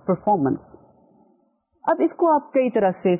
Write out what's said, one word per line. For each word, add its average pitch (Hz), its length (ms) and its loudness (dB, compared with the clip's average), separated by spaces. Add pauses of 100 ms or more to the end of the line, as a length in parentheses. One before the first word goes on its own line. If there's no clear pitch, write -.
performance۔ 175 680 -2 (1040)
اب 330 160 0
اس 330 140 0
کو 330 180 0
آپ 294 220 -2
کئی 262 160 0
طرح 202 220 0
سے 180 280 0